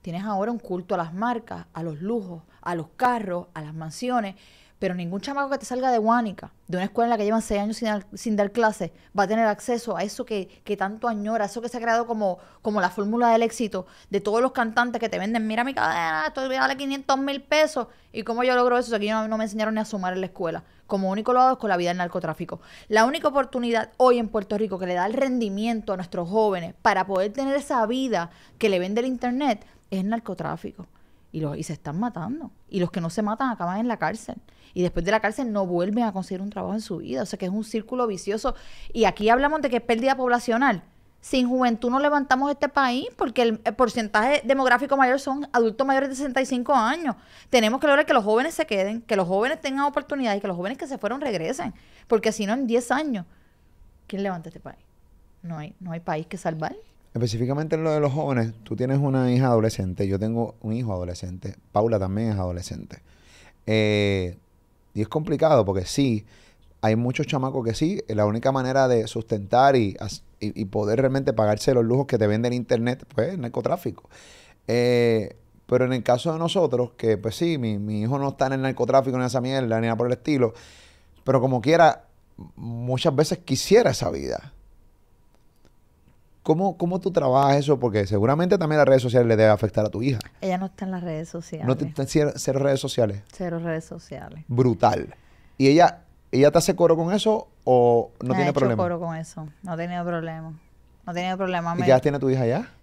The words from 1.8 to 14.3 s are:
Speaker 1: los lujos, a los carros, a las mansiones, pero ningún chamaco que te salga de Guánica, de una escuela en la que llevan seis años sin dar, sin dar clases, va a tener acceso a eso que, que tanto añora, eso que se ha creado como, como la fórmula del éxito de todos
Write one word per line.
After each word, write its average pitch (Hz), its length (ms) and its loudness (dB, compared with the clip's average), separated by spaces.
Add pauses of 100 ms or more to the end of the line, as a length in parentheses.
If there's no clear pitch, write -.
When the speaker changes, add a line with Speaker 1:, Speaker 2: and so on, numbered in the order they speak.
Speaker 1:
los 156 180 -8
lujos, 185 420 -6 (200)
a 175 120 -6
los 160 120 -6 (100)
carros, 208 560 -2
a 160 80 -12
las 151 140 -12
mansiones, 196 600 -6 (440)
pero 180 180 -2
ningún 180 240 -6
chamaco 277 300 -4
que 269 80 -2
te 262 80 -10
salga 254 260 0
de 240 60 4
Guánica, 220 520 0 (160)
de 175 120 -4
una 185 80 -2
escuela 233 200 0
en 240 40 0
la 233 80 2
que 208 60 0
llevan 220 180 2
seis 202 180 -2
años 208 160 -4
sin 233 120 -4
dar, 208 260 -4
sin 214 200 -2
dar 202 160 2
clases, 214 400 0 (260)
va 202 80 4
a 180 40 -2
tener 220 180 2
acceso 220 500 -2
a 170 60 -4
eso 208 220 -6
que, 196 240 -6 (160)
que 208 120 -4
tanto 202 300 -4
añora, 214 380 -2
eso 214 160 -6
que 233 80 -8
se 247 80 -10
ha 233 40 -6
creado 233 260 2
como, 214 320 -2 (240)
como 208 180 -2
la 185 100 2
fórmula 226 400 0
del 226 120 6
éxito 226 440 -4 (240)
de 202 100 0
todos 214 200 0